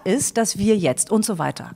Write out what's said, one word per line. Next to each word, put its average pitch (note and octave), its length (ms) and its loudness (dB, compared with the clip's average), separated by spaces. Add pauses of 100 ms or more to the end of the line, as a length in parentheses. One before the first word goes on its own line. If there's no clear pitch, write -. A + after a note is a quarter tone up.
ist, A#3+ 320 0
dass A3+ 220 0
wir G#3+ 180 4
jetzt“ D3+ 340 0
und G#3+ 140 2
so F3 160 -2
weiter. C#3+ 360 -6